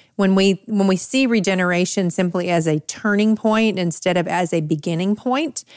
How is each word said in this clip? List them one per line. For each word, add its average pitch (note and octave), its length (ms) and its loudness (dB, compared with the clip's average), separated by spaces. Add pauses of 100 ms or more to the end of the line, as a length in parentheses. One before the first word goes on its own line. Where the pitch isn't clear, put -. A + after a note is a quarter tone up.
(160)
when F#3+ 180 2
we, F#3+ 320 2
when G3+ 220 0
we F#3+ 80 2
see C4 320 0
regeneration F#3 800 0
simply F3+ 400 -2
as D#3+ 160 2
a D#3 140 0
turning G#3 560 0
point G#3+ 420 0
instead F3+ 400 -2
of E3+ 100 0
as F3 240 -2
a E3+ 100 0
beginning E3 540 -2
point, C4 480 -4 (140)